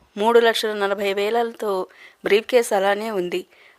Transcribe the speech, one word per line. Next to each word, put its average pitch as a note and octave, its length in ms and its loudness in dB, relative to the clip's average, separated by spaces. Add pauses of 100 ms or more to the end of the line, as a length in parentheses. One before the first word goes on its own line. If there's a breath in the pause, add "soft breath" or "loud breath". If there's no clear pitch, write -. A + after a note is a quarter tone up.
(160)
మూడు A3+ 240 4
లక్షల A3+ 320 0
నలభై G3+ 400 -2
వేలతో G#3+ 720 -2 (380 loud breath)
బ్రీఫ్ A3 220 2
కేస్ A#3 260 2
అలానే G3+ 380 0
ఉంది. F3+ 360 -6 (320 soft breath)